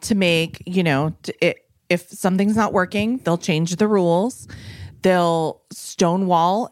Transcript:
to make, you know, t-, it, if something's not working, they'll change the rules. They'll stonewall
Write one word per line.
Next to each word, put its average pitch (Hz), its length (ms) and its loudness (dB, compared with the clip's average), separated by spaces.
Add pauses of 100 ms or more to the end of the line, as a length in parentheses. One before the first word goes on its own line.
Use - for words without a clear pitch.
to 226 120 -2
make, 170 520 2
you 180 160 0
know, 156 400 0
t-, 214 180 -8
it, - 240 0 (240)
if 175 220 -2
something's 202 460 0
not 214 160 0
working, 208 460 -2
they'll 170 200 0
change 170 380 -2
the 214 120 2
rules. 190 580 0 (560)
They'll 170 600 2 (100)
stonewall 180 1000 0